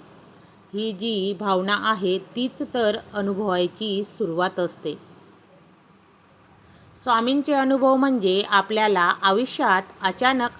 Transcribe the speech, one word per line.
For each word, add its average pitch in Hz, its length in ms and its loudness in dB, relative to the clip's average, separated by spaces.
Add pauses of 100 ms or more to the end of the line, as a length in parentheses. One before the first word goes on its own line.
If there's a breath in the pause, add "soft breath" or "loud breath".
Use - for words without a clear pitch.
(760 loud breath)
ही 220 180 -4
जी 196 480 -2
भावना 196 400 0
आहे, 196 380 0
तीच 240 440 -6 (120)
तर 220 220 2 (180)
अनुभवायची 196 920 -2
सुरुवात 185 560 -4
असते. 165 340 -6 (2000 soft breath)
स्वामींचे 254 500 2
अनुभव 269 440 4
म्हणजे 214 520 2
आपल्याला 202 760 2
आयुष्यात 202 600 2 (200)
अचानक 240 580 0